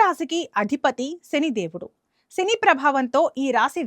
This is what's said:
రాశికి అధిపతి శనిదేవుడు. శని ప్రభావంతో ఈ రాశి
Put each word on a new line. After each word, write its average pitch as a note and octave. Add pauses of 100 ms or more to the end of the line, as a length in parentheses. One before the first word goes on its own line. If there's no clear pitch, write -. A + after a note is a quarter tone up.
రాశికి E4+ (160)
అధిపతి B3 (180)
శనిదేవుడు. G#3+ (440)
శని G4
ప్రభావంతో C#4 (180)
ఈ C4+
రాశి B3